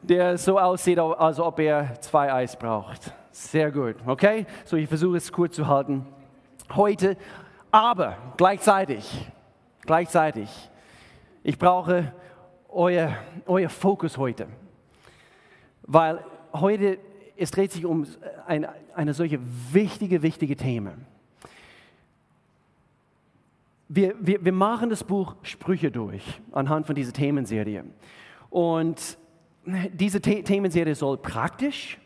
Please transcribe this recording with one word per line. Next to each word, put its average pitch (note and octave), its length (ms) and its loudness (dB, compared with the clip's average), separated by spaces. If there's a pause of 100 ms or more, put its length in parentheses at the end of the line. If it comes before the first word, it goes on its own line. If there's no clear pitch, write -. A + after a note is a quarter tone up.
der F3+ 340 4
so F#3+ 200 2
aussieht, F3+ 420 4
als D#3+ 400 2
ob E3 200 0
er D3 400 0
zwei C#3+ 320 2
Eis B2+ 240 -2
braucht. A2+ 580 -6 (180)
Sehr D3+ 400 -2
gut, B2+ 240 -2 (100)
okay? G3 400 2 (180)
So, - 140 -2
ich D3+ 100 0
versuche E3+ 300 0
es - 140 -6
kurz F3 240 0
zu D3+ 120 -2
halten C#3 380 2 (680)
heute, G3 440 2 (540)
aber F3+ 460 4 (200)
gleichzeitig, F#3 880 2 (540)
gleichzeitig, D#3 680 0 (920)
ich - 160 -2
brauche F3+ 540 2 (560)
euer, E3+ 480 0 (280)
euer F3+ 240 2
Fokus F#3+ 480 -2
heute, A#2+ 300 -4 (1400)
weil D#3+ 400 4 (300)
heute, G3 460 0 (360)
es - 160 -4
dreht G3 220 0
sich E3+ 120 -8
um E3 200 -2 (420)
ein, D#3 180 -2 (300)
eine D3+ 180 -2
solche D3+ 260 -2 (340)
wichtige, F3+ 480 2
wichtige D#3 340 -2
Thema. A2 380 -4 (3000)
Wir, F#3+ 300 2
wir, F#3 260 0
wir F#3 80 4
machen A3 360 2
das G#3+ 140 -4
Buch G3 380 -4
Sprüche D#3+ 500 -2
durch G2+ 320 -8 (300)
anhand D3+ 320 0
von D3 100 -4
dieser B2+ 180 -6
Themenserie. A2 680 -2 (680)
Und E3 680 -2 (760)
diese F#3+ 300 0
The-, G3+ 200 2
Themenserie F3 520 2
soll C3+ 220 -2
praktisch - 880 -6